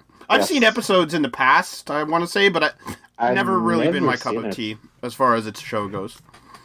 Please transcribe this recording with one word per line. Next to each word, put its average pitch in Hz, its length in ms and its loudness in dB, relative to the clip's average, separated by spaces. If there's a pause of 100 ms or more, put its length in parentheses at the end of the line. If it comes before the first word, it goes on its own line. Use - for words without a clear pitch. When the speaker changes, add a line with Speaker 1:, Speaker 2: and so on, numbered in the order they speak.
(280)
Speaker 1:
I've - 120 4
Speaker 2:
Yes. - 100 -2
Speaker 1:
seen 285 120 2
episodes 202 520 2
in 160 80 0
the 135 80 0
past, 143 600 2
I 147 120 -2
wanna 165 240 0
say, 202 240 2
but 165 120 0
I, 151 80 2 (480)
Speaker 2:
I've 120 160 2
Speaker 1:
never 190 240 0
really - 280 0
been 170 80 0
Speaker 2:
never 135 120 0
Speaker 1:
my 123 100 0
cup 120 180 -6
Speaker 2:
seen 113 60 -4
Speaker 1:
of 110 40 -8
Speaker 2:
it. 101 80 -6
Speaker 1:
tea 107 240 -8 (260)
as 123 120 -10
far 127 200 4
as 113 120 -2
its 104 140 -10
show 104 280 -6
goes. 98 300 -10 (460)